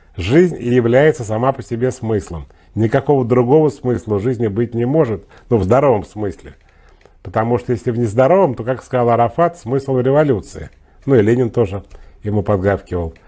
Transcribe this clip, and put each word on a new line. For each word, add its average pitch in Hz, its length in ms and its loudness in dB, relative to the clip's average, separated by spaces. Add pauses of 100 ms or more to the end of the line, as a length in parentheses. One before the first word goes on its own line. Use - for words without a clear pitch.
(160)
Жизнь 143 400 2
и 120 160 -4
является 123 520 2
сама 110 260 0
по - 140 -10
себе 123 260 -2
смыслом. 101 560 -6 (300)
Никакого 131 480 0
другого 127 440 2
смысла 107 500 -4
в 95 40 -2
жизни 117 240 -2
быть 113 280 -2
не 120 100 -2
может, 127 400 0 (260)
ну, 123 60 4
в 98 80 2
здоровом 120 400 2
смысле. 98 480 -10 (720)
Потому 117 340 -2
что 120 140 -6
если 120 180 -4
в 117 80 -4
нездоровом, 127 560 2
то, 117 80 -10
как 120 220 -6
сказал 120 260 0
Арафат, 120 480 0
смысл 135 360 -4
в 127 60 2
революции. 131 680 0 (360)
Ну 135 100 4
и 113 60 6
Ленин 120 280 2
тоже 101 320 -2 (400)
ему 104 220 -2
подгавкивал. 95 680 -2 (140)